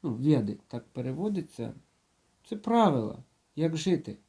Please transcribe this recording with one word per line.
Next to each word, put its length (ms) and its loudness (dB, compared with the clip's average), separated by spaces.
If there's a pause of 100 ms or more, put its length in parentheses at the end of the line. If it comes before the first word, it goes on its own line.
ну, 100 -2
веди, 440 2 (100)
так 200 -10
переводиться, 840 -6 (760)
це 60 -6
правила, 680 2 (320)
як 220 0
жити. 400 0 (120)